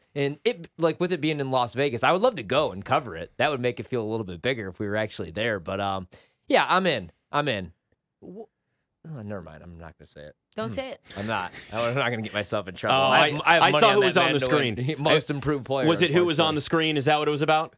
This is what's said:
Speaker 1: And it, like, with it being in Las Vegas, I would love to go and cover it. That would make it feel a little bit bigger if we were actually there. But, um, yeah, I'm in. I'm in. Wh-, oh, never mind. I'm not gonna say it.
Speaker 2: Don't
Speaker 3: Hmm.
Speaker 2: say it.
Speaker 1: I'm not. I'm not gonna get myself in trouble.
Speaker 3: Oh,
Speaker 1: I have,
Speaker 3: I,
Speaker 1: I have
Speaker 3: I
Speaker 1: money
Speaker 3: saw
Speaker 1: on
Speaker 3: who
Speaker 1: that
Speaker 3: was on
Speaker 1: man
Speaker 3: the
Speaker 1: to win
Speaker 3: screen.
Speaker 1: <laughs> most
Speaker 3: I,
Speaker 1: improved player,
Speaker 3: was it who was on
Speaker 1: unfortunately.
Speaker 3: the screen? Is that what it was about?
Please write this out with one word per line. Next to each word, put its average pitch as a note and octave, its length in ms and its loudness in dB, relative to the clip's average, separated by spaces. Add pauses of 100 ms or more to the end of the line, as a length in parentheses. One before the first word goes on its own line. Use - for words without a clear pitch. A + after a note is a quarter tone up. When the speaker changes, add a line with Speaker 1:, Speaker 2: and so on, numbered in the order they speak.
(140)
Speaker 1:
And C#3+ 300 -2
it, E3+ 240 -2 (100)
like, D#3+ 220 2
with F3 120 0
it E3 80 -2
being D3+ 200 -2
in C3+ 100 -4
Las B2 240 0
Vegas, B2 300 0
I C#3+ 80 4
would F#3 100 2
love A#3+ 140 2
to A#2+ 80 -10
go B2+ 260 0
and F#2+ 140 -10
cover B2 320 -2
it. E2 220 -12
That C#3 120 2
would C3+ 100 -4
make B2 200 -2
it A2 60 -12
feel A#2+ 160 -4
a G#2+ 60 -6
little A2 160 -4
bit F2+ 160 -10
bigger A#2 280 -4
if F2+ 100 -12
we G#2+ 80 -4
were G2+ 100 -2
actually G#2 360 -6
there. G#2+ 280 -2
But, F#2+ 200 -6
um, F#2+ 280 -4 (380)
yeah, F#3 220 4
I'm F#3 180 2
in. A2+ 240 -2 (220)
I'm D3 160 0
in. F#2+ 240 -4 (500)
Wh-, G3+ 220 -16 (640)
oh, C#3+ 140 -12
never G#2 200 -8
mind. D#2 200 -18
I'm E2+ 160 -18
not E2 200 -16
gonna D2+ 80 -20
say - 160 -20
it. D2+ 140 -18 (200)
Speaker 2:
Don't A3 120 -4
Speaker 3:
Hmm. A3 60 -6
Speaker 2:
say C4 160 -6
it. - 100 -16 (160)
Speaker 1:
I'm G2+ 100 -6
not. G2 260 -4 (200)
I'm A#2 220 0
not B2+ 160 0
gonna A#2 120 -4
get G#2+ 120 -8
myself G#2 340 -4
in F#2 60 -12
trouble. A#2 200 0
Speaker 3:
Oh, C3+ 60 4
Speaker 1:
I C3+ 300 4
have, D3 100 -4
Speaker 3:
I, D#3+ 100 2
Speaker 1:
I E3+ 40 6
have D#3+ 80 6
Speaker 3:
I E3 80 6
Speaker 1:
money D3 100 4
Speaker 3:
saw A3 80 8
Speaker 1:
on G3 60 4
Speaker 3:
who G#3 60 6
Speaker 1:
that G3 60 6
Speaker 3:
was F3 120 0
on E3+ 80 6
Speaker 1:
man C3 80 2
Speaker 3:
the C#3+ 60 0
Speaker 1:
to C3 140 2
win B2 220 2
Speaker 3:
screen. C3 220 -4
Speaker 1:
<laughs> C#3+ 40 -6
most D3+ 280 2
Speaker 3:
I, D3 40 -4
Speaker 1:
improved C#3 300 -2
player, C3+ 240 0
Speaker 3:
was D#3+ 140 4
it E3+ 80 4
who F3+ 160 4
was D#3 120 0
on D#3+ 100 4
Speaker 1:
unfortunately. D#3 80 2
Speaker 3:
the D3 40 0
screen? D#3+ 380 0
Is C3 80 0
that D3+ 120 4
what D3+ 100 0
it - 20 4
was D3 120 0
about? D#3 360 2